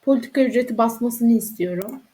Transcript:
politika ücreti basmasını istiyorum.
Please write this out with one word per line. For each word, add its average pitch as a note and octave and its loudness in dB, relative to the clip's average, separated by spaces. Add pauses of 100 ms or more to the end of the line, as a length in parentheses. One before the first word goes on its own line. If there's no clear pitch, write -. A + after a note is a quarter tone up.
politika C4+ 0
ücreti A#3 0
basmasını A#3 2
istiyorum. F#3 -4 (120)